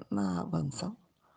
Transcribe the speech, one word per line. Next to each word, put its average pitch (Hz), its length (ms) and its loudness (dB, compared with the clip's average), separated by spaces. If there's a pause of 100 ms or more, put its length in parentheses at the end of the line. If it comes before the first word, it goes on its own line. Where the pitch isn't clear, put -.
(120)
నా 190 300 2
వంశం, 165 540 -2 (400)